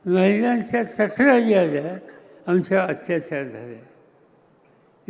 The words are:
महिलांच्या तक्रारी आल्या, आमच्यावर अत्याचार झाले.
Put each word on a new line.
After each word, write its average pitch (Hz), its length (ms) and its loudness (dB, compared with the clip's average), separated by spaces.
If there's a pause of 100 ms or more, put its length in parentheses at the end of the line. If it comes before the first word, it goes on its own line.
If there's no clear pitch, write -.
महिलांच्या 214 760 0
तक्रारी 226 720 2
आल्या, 165 440 0 (480)
आमच्यावर 180 440 0
अत्याचार 156 520 -6
झाले. 117 400 -14 (1300)